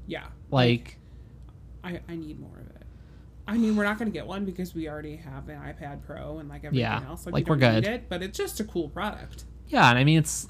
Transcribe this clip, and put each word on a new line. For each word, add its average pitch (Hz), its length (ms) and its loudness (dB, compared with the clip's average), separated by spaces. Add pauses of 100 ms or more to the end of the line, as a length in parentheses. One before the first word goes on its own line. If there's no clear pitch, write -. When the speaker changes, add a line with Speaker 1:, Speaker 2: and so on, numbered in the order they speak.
Speaker 1:
Yeah. 160 200 -8 (260)
Speaker 2:
Like 120 440 4 (840)
Speaker 1:
I, 175 260 -8
I 170 60 -10
need 151 240 -10
more 139 220 -16
of - 80 -16
it. - 140 -20 (680)
I 214 100 0
mean, 214 160 4
we're 208 100 4
not 208 140 0
gonna 220 140 0
get 131 160 -6
one 196 160 -6
because 180 320 -6
we 160 120 -6
already 151 280 -10
have 139 320 -12
an 151 100 -12
iPad 143 480 -12
Pro 147 320 -10
and, 147 100 -12
like, 143 160 -12
everything 139 180 0
Speaker 2:
Yeah, 110 220 -2
Speaker 1:
else. 156 220 -12
Like, 180 60 -8
Speaker 2:
like, 143 140 0
Speaker 1:
we - 40 -2
Speaker 2:
we're 156 60 6
Speaker 1:
don't 123 180 8
Speaker 2:
good. 110 100 4
Speaker 1:
need 208 100 0
it, - 140 -10
but 175 140 -4
it's 190 160 -8
just 392 220 -4
a 214 40 -2
cool 170 260 -4
product. - 520 -8 (240)
Speaker 2:
Yeah, 185 240 8
and 123 80 8
I 131 60 6
mean, 160 160 8
it's, - 300 -2